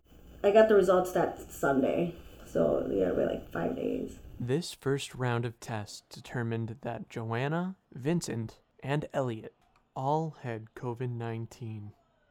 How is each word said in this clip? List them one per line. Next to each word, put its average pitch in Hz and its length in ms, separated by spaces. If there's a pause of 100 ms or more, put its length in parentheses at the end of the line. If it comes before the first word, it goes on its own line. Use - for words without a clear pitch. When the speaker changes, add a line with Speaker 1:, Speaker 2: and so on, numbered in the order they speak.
(440)
Speaker 1:
I 202 80
got 220 160
the 214 80
results 185 360
that - 400
Sunday. 139 640 (300)
So, - 440
yeah, - 220
we're, - 160
like, - 240
five - 240
days. - 440 (200)
Speaker 2:
This 131 340
first 139 420
round 120 300
of 113 140
tests - 500
determined 113 720
that 120 280
Joanna, 143 680 (180)
Vincent, 123 680 (220)
and 143 320
Elliot 120 400 (420)
all 147 460
had 110 340
covid 123 360
nineteen. 113 840 (380)